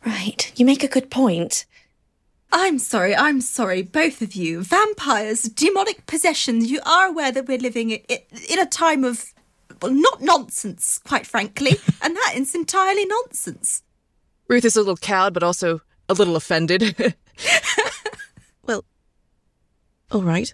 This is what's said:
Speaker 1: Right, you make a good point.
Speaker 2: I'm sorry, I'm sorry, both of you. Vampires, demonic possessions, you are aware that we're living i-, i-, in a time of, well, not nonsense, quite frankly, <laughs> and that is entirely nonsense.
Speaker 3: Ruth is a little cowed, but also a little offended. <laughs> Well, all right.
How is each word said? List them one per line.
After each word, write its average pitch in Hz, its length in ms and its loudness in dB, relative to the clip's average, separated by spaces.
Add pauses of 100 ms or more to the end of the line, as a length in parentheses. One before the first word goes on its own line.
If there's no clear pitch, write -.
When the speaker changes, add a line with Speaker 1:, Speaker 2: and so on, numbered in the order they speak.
Speaker 1:
Right, 202 520 -6
you 247 100 4
make 277 160 4
a 285 60 -2
good 269 220 -2
point. 185 540 0 (840)
Speaker 2:
I'm 349 300 2
sorry, 202 340 0
I'm 285 260 2
sorry, 190 420 -2
both 311 380 -2
of 220 140 -8
you. 170 280 -4
Vampires, 269 840 0
demonic 381 640 0
possessions, 262 640 0
you 285 140 -2
are 370 220 4
aware 311 260 -2
that 254 140 -4
we're 262 120 -2
living 233 340 -4
i-, 214 180 -8
i-, - 140 -8 (260)
in 339 80 0
a 370 80 2
time 311 380 2
of, 247 280 -4 (480)
well, 247 120 -2
not 330 280 4
nonsense, - 760 0
quite - 280 -2
frankly, 247 500 0 (120)
<laughs> - 140 0
and 330 140 -2
that 466 180 0
is 269 200 -4
entirely 381 520 0
nonsense. - 760 -6 (680)
Speaker 3:
Ruth 240 160 4
is 220 120 4
a 220 40 4
little 196 160 0
cowed, 190 360 0
but 170 120 -2
also 175 360 0 (280)
a 196 60 2
little 180 220 4
offended. 170 840 0
<laughs> - 40 -20 (1400)
Well, 226 200 -4 (1300)
all 202 100 0
right. 180 320 0